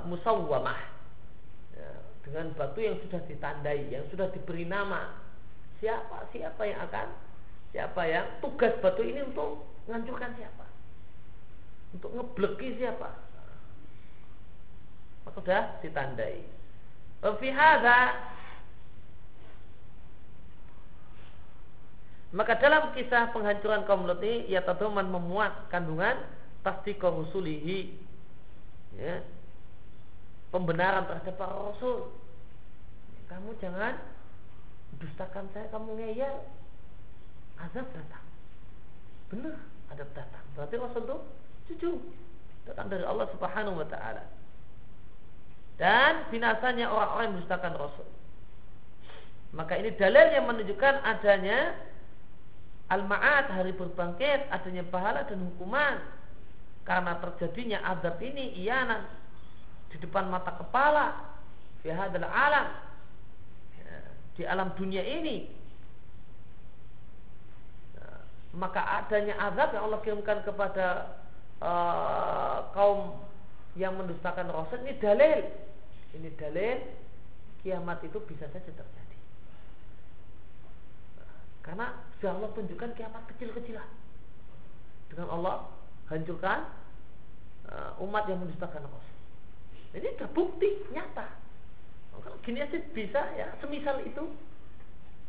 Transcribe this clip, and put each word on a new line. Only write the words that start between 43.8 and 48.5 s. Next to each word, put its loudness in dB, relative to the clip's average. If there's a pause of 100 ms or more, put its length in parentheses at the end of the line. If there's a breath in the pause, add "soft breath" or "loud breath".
taala. -4 (1600)
Dan 6
binasanya 2
orang-orang 2
yang 0
mendustakan 0
rasul. -4 (1500 loud breath)